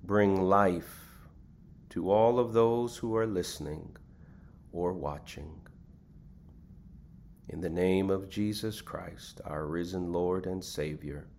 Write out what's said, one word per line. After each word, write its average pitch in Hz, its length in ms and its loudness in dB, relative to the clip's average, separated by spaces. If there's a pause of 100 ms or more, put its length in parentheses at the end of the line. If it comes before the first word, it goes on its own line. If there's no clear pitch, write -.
bring 98 380 4
life 92 640 2 (800)
to 87 220 -2
all 113 280 6
of 117 140 2
those 117 460 4
who 110 180 -2
are 113 100 2
listening 82 680 -6 (720)
or 87 220 -2
watching. 73 680 -10 (1900)
In 82 140 -8
the 87 80 -2
name 95 400 4
of 95 180 -2
Jesus 104 540 -4
Christ, - 640 -14
our 78 200 -6
risen 87 460 -4
Lord 90 320 0
and 92 180 -6
Savior. 73 680 -8 (100)